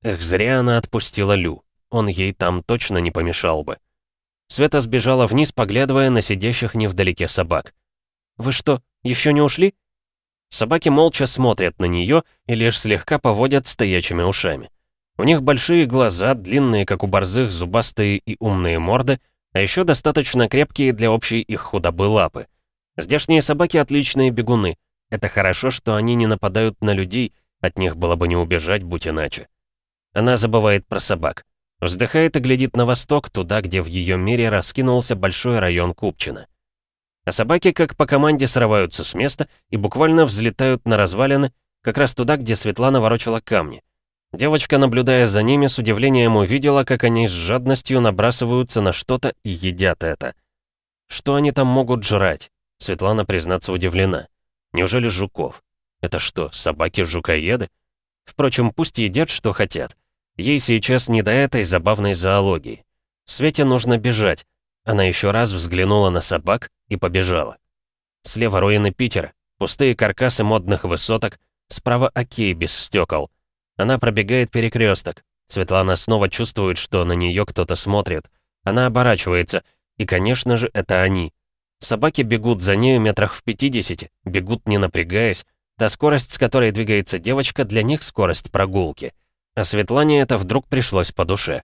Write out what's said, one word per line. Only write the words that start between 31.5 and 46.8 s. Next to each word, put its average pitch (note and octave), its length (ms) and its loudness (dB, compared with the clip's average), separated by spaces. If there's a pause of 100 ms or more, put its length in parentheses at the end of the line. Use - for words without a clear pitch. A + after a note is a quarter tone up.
Вздыхает D#3 560 0
и C#3+ 40 0
глядит B2+ 360 0
на B2 100 4
восток, C3 440 0
туда, F#2+ 300 -2
где F#2 220 -2
в D#2 40 -6
ее F2+ 300 -2
мире A2+ 320 0
раскинулся B2 680 0
большой F#2+ 420 -2
район F2 360 0
Купчино. - 520 -6 (760)
А - 80 -6
собаки, F3+ 400 2
как - 240 0
по D3+ 100 2
команде, C#3+ 400 2
срываются G#2+ 580 2
с - 100 -2
места C3+ 340 -2 (220)
и - 60 -4
буквально D#3 480 4
взлетают A#2+ 640 0
на A#2 100 2
развалины, B2+ 560 2 (300)
как A#2 160 -2
раз C#3 160 2
туда, B2+ 220 0
где A2+ 200 -2
Светлана B2 440 2
ворочала A2+ 400 0
камни. E2 420 -4 (500)
Девочка, D3 460 0
наблюдая B2+ 480 4
за G#2 160 2
ними, C#3 240 2
с - 120 0
удивлением A#2 580 2
увидела, C3+ 480 2